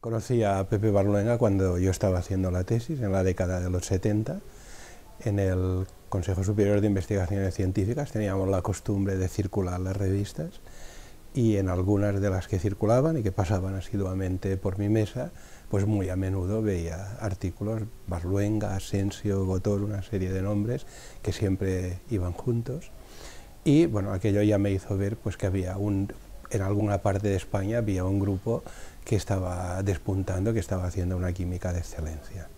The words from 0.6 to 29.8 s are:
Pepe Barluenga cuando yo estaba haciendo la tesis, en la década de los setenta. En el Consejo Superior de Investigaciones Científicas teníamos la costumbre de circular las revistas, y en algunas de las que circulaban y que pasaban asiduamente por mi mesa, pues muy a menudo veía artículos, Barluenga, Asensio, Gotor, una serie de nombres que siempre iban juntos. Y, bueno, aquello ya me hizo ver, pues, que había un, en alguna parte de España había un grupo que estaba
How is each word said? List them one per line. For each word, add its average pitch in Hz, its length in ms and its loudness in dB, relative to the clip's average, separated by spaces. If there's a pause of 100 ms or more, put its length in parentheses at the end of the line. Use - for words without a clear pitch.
Pepe 107 220 2
Barluenga 101 480 4
cuando 95 400 4
yo 92 140 4
estaba 92 260 2
haciendo 92 320 0
la 90 140 0
tesis, 117 360 -2
en 101 120 0
la 95 100 2
década 92 380 0
de 90 100 -2
los 92 160 -2
setenta. 107 540 0 (800)
En 101 180 0
el 92 480 2 (220)
Consejo 92 340 0
Superior 101 380 4
de 107 80 4
Investigaciones 98 680 0
Científicas 104 560 0
teníamos 98 380 0
la 95 140 2
costumbre 98 540 0
de 92 120 0
circular 92 500 -2
las 95 180 -2
revistas, 101 640 -2 (720)
y 113 220 4
en 95 120 2
algunas 98 520 2
de 101 100 2
las 92 180 -2
que 95 100 0
circulaban 120 580 2
y 117 60 -2
que 101 80 2
pasaban 95 460 0
asiduamente 95 800 -2
por 95 200 -2
mi 101 120 0
mesa, 110 420 2 (400)
pues 101 160 2
muy 101 220 0
a 92 80 -2
menudo 95 460 0
veía 95 580 -2
artículos, 104 640 -4 (260)
Barluenga, 98 680 0
Asensio, 98 720 0
Gotor, 98 360 0
una 101 200 -4
serie 92 300 -2
de 92 100 -2
nombres 104 420 -2 (380)
que 101 100 -2
siempre 92 680 0 (100)
iban 87 220 0
juntos. 120 580 -4 (720)
Y, 160 240 6
bueno, 101 260 0
aquello 101 300 4
ya 104 160 6
me 101 140 4
hizo 95 260 0
ver, 101 180 0
pues, - 200 -4
que 104 100 -2
había 92 300 0
un, 98 360 0 (380)
en 101 120 0
alguna 101 400 2
parte 101 260 2
de 98 80 4
España 101 420 -2
había 98 260 0
un 98 140 2
grupo 98 460 0 (400)
que 110 120 0
estaba 90 680 -2